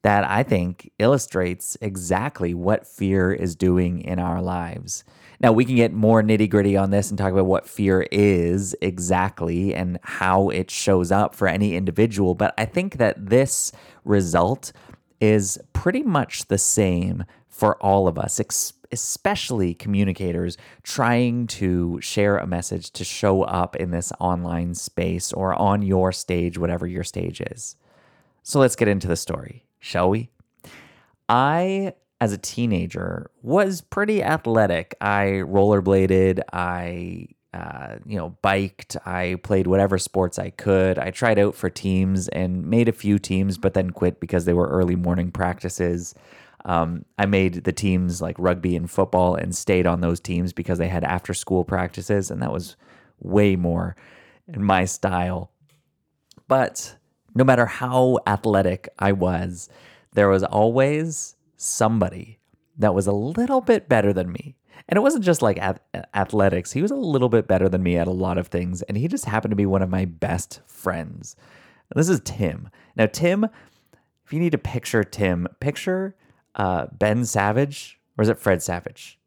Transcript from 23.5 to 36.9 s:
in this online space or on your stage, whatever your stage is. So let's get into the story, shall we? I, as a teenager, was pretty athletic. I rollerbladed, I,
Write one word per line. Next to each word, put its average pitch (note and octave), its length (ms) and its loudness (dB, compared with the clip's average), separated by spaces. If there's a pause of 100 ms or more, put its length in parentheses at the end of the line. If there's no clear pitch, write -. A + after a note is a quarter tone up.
in F2 160 -4
this F2 300 -4
online F2 540 -2
space F2 580 -6
or F#2+ 220 -2
on G2+ 260 2
your F#2 320 2
stage, F2 440 -4
whatever F2 300 -2
your F2 160 -6
stage F2 380 -8
is. - 340 -12 (680)
So - 160 0
let's B2+ 180 4
get A2 100 4
into G2 220 0
the E2 80 0
story, - 480 -10 (140)
shall F2+ 300 0
we? A2+ 200 -2 (960)
I, F3 680 0 (260)
as A2 100 0
a G2 60 -4
teenager, F2+ 920 -4 (120)
was F#3 400 0
pretty G#3 420 -2
athletic. A2 800 0
I G2 420 0
rollerbladed, F#2+ 960 4 (140)
I, F2 760 -6 (260)